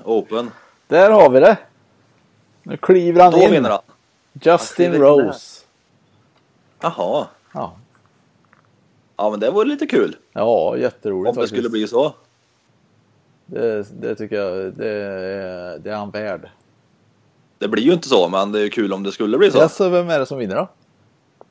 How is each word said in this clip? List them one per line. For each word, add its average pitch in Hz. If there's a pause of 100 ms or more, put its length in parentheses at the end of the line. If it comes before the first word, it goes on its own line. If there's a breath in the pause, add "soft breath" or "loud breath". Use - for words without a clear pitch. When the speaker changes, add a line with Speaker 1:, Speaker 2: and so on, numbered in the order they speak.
Speaker 1:
Open. 110 (360 soft breath)
Speaker 2:
Där 185
har 185
vi 131
det. 190 (1040)
Nu -
kliver 175
han 180
Speaker 1:
Då 165
Speaker 2:
in. 196
Speaker 1:
vinner 131
han. 101 (520)
Speaker 2:
Justin 160
Speaker 1:
Han 170
kliver 175
in 147 (260)
Speaker 2:
Rose. - (1160)
Speaker 1:
där. 170
Jaha. 104 (280)
Speaker 2:
Ja. 95 (1400)
Speaker 1:
Ja, 107
men 104
det 117
vore 214
lite 294
kul. 87 (160)
Speaker 2:
Ja, 107
jätteroligt 110
Speaker 1:
Om 120
det 123
Speaker 2:
faktiskt. 110
Speaker 1:
skulle 120
bli 107
så. 135 (1300)
Speaker 2:
Det, 110 (140)
det 117
tycker 107
jag, 95
det 110
är, 95
det 92
är 107
han 104
värd. 101 (1080)
Speaker 1:
Det 104
blir 110
ju 156
inte 165
så, 92
men 98
det 107
är 104
kul 101
om 98
det 98
skulle 113
bli 196
så. 135
Speaker 2:
Ja, 160
så 185
vem 175
är 156
det 131
som 139
vinner 104
då? 185 (840)